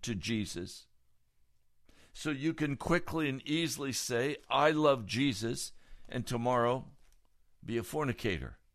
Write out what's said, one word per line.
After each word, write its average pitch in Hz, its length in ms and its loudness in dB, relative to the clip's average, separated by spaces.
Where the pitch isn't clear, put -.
to 120 120 -4
Jesus. 101 720 -4
So - 200 -4
you 147 220 0
can 151 220 0
quickly 160 540 0
and 131 180 -4
easily 143 460 -2
say, 123 440 0
"I 143 220 6
love 143 340 4
Jesus," 113 680 -2
and 123 160 -4
tomorrow 123 640 2
be 113 100 -2
a 113 80 0
fornicator. 104 720 -2